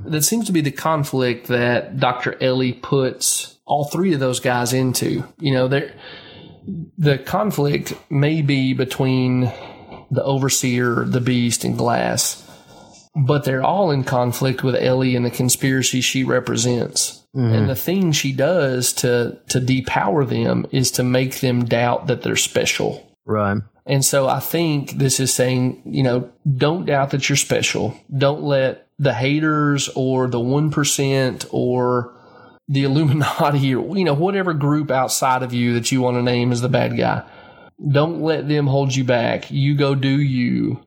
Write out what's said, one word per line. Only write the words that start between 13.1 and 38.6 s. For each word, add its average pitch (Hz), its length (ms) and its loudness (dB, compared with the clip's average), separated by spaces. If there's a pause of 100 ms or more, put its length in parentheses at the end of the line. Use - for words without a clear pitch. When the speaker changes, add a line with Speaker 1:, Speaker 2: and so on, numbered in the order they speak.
Speaker 1:
but 143 300 2
they're 131 180 0
all 180 280 2
in 135 120 2
conflict 127 600 0
with 127 120 2
Ellie 127 400 2
and 123 100 0
the 120 60 -2
conspiracy 131 720 0
she 131 220 0
represents. 120 1040 -2 (100)
Speaker 2:
Mm-hmm. 117 200 2
Speaker 1:
And 110 140 4
the 131 60 -2
thing 180 360 0
she 139 220 0
does 135 600 0
to, 120 460 0 (100)
to 131 120 0
depower 131 680 0
them 117 440 0
is 131 200 0
to - 120 -2
make 127 360 0
them 123 240 0
doubt 120 440 0
that 123 160 0
they're 55 120 -2
special. - 720 -2 (160)
Speaker 2:
Right. 104 320 0 (280)
Speaker 1:
And 139 180 0
so 135 240 2
I 131 140 0
think 156 520 -2
this 135 260 0
is 131 140 0
saying, 127 520 0
you 143 180 0
know, 123 260 0 (280)
don't 156 280 0
doubt 139 260 0
that 139 180 -2
you're 143 80 0
special. - 600 -2 (180)
Don't 143 280 0
let 135 440 0 (120)
the 139 140 2
haters 143 800 0
or 131 320 0
the 123 120 -2
one 139 320 0
percent 135 800 0
or 123 640 0 (540)
the 139 160 0
Illuminati 143 920 2
or, 160 220 -4
you 190 80 2
know, 151 80 2
whatever 185 400 0
group 143 380 0
outside 127 520 0
of 123 100 -4
you 120 200 2
that 117 180 -2
you 135 100 2
want 123 140 0
to 123 60 0
name 123 300 2
as 120 100 0
the 123 80 0
bad 120 280 0
guy, 117 260 0 (680)
don't 151 300 2
let 147 260 -2
them 147 200 0